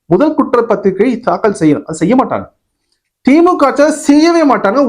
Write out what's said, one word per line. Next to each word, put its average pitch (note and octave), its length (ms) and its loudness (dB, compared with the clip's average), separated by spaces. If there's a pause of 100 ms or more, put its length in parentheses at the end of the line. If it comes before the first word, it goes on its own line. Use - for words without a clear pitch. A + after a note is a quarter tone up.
(100)
முதல் D4 260 0
குற்றப்பத்திரிகை A3+ 720 0 (120)
தாக்கல் G3 400 -4
செய்யணும். D3 240 0
அது D#3+ 160 -10
செய்ய F#3 160 0
மாட்டாங்க. B2 300 -4 (800)
திமுக E4 380 2
ஆட்சியாளர் C#4+ 340 0
செய்யவே D#4+ 460 2
மாட்டாங்க. A3+ 440 0